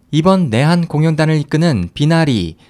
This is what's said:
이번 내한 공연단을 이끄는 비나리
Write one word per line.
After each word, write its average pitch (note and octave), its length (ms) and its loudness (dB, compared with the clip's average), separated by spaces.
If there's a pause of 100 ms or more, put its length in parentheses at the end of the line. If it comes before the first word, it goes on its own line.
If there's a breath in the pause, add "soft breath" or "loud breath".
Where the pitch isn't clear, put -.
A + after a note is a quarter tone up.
(100)
이번 E3+ 400 0
내한 D#3+ 380 0
공연단을 D#3 500 0
이끄는 D3 560 -2
비나리 D3 600 0 (140 soft breath)